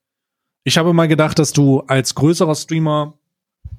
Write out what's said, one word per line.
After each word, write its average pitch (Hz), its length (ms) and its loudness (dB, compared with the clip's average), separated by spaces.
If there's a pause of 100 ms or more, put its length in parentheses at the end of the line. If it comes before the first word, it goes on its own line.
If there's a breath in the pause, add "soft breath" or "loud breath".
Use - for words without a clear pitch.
(640)
Ich 131 120 0
habe 175 160 2
mal 165 160 2
gedacht, 151 300 0
dass 151 140 0
du 139 280 2
als 135 340 -2
größerer 160 400 0
Streamer 151 600 -4 (640)